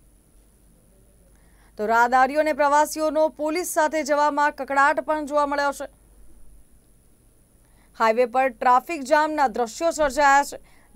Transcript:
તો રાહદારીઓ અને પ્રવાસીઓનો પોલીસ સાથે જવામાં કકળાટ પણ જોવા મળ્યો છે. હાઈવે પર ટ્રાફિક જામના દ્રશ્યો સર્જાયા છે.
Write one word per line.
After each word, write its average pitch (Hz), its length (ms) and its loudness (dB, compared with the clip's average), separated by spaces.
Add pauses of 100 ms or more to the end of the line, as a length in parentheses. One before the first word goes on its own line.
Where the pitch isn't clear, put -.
(1800)
તો 208 80 -4
રાહદારીઓ 247 540 4
અને 311 120 0
પ્રવાસીઓનો 302 760 0
પોલીસ 311 380 -6
સાથે 311 360 -2
જવામાં 294 500 0
કકળાટ 277 480 0
પણ 302 260 -4
જોવા 294 200 0
મળ્યો 285 260 -2
છે. 277 160 -12 (2000)
હાઈવે 226 280 2
પર 262 220 0
ટ્રાફિક 254 540 -2
જામના 302 460 0
દ્રશ્યો 240 420 -4
સર્જાયા 285 540 2
છે. - 320 -18 (200)